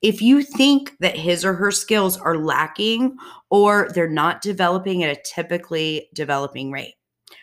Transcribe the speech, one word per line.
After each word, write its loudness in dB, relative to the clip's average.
if 0
you 6
think 2
that 0
his -2
or 2
her 0
skills 0
are -2
lacking -2
or 4
they're 0
not -2
developing -2
at -2
a -20
typically -6
developing -6
rate. -12